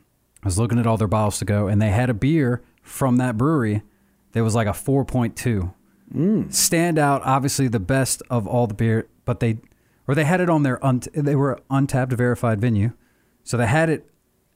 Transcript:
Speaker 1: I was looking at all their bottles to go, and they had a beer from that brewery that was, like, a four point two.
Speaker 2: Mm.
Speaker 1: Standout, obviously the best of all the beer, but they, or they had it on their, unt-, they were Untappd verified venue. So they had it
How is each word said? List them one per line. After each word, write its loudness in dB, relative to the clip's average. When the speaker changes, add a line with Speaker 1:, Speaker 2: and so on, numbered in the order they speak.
Speaker 1:
I -6
was -2
looking 0
at 0
all 2
their 0
bottles 0
to -6
go, 0
and 2
they 2
had 0
a 0
beer 0
from 0
that 0
brewery 0
that 0
was, 0
like, 0
a -2
four -2
point -2
two. -4
Speaker 2:
Mm. 0
Speaker 1:
Standout, 0
obviously 0
the -2
best -2
of -2
all 0
the -4
beer, 0
but -4
they, 0
or 0
they 2
had 2
it 0
on 2
their, 0
unt-, 0
they -2
were 0
Untappd 0
verified 0
venue. 0
So -6
they 0
had 2
it -4